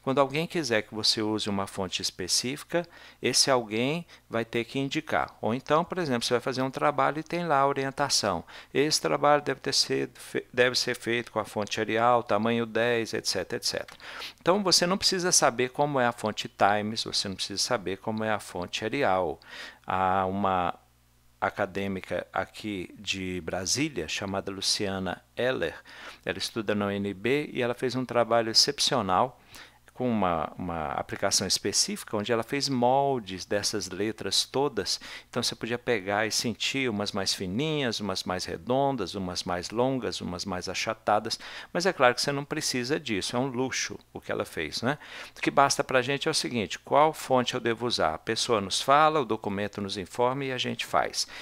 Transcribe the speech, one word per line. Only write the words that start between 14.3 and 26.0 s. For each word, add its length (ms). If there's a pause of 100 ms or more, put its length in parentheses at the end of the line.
Então, 220
você 240
não 120
precisa 340
saber 380
como 300
é 60
a 60
fonte 360
Times, 560
você 240
não 80
precisa 280
saber 340
como 260
é 60
a 100
fonte 460
Arial. 540 (480)
Há 400
uma 480 (680)
acadêmica 880
aqui 680
de 420
Brasília, 680
chamada 440
Luciana 720 (120)
Heller. 380 (500)